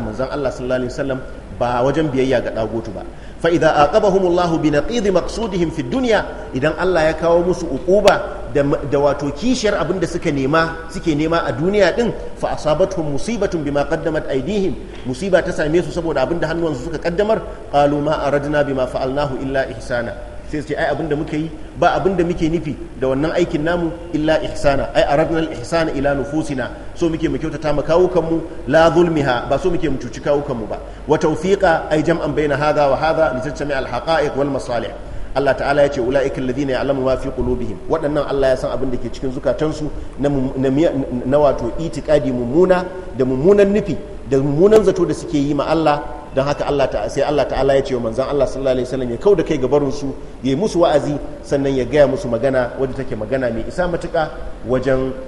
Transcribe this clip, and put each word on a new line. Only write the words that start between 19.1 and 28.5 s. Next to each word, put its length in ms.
illa 320
ihsana, 400
sai 100
su 60
ce, 100
"Ai 140
abin 180
da 80
muka 200
yi, 120
ba 160
abin 240
da 60
muke 260
nufi 240
da 80
wannan 320
aikin 240
namu 300
illa 300
ihsana, 500
ai 140
aradna 400
al 80
ihsana 400
ila 200
nufusina, 540
so 160
muke 220
mu 80
kyautata 340
ma 100
kawukanmu, 840